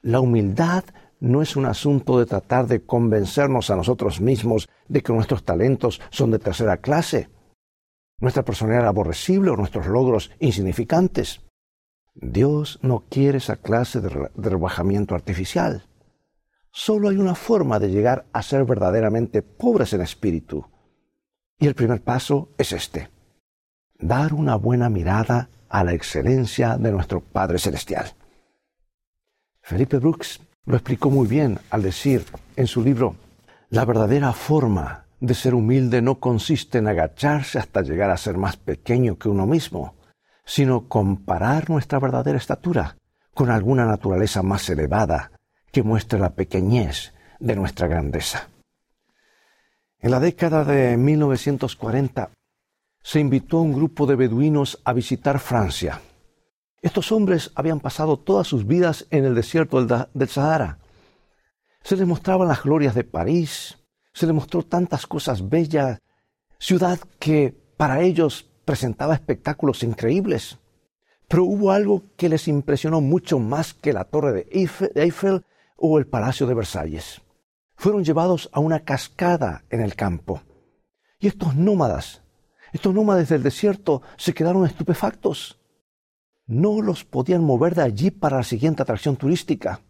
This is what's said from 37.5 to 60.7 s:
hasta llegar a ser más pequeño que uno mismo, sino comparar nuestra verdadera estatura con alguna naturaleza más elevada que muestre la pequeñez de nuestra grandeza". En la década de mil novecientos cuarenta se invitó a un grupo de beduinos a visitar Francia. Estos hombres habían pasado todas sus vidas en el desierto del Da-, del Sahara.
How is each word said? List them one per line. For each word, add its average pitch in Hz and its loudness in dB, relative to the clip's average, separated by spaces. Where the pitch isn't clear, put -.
hasta 104 -2
llegar 87 0
a 87 0
ser 92 -6
más 95 -2
pequeño 120 -2
que 110 -2
uno 98 2
mismo, 127 -2
sino 131 0
comparar 101 0
nuestra 143 -2
verdadera 131 -2
estatura 127 -4
con 127 2
alguna 117 2
naturaleza 101 0
más 98 -2
elevada 78 0
que 127 0
muestre 107 0
la 95 0
pequeñez 95 -2
de 110 -2
nuestra 90 -4
grandeza". 76 -4
En 117 2
la 127 2
década 160 2
de 139 4
mil 143 4
novecientos 139 0
cuarenta 127 -4
se - 0
invitó 135 2
a 165 4
un 156 2
grupo 147 0
de 135 4
beduinos 131 2
a 123 0
visitar 135 -2
Francia. 87 -2
Estos - -2
hombres 190 0
habían 151 -2
pasado 147 -2
todas 190 0
sus 110 -2
vidas 165 0
en 139 2
el 127 2
desierto 135 0
del 127 2
Da-, 120 0
del 135 0
Sahara. 139 -2